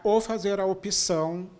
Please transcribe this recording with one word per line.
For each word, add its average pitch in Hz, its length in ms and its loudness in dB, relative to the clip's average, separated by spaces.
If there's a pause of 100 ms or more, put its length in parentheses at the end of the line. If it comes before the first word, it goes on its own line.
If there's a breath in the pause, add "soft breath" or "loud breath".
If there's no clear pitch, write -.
ou 214 160 4
fazer 202 400 -2
a 190 40 0
opção 185 840 -2 (120)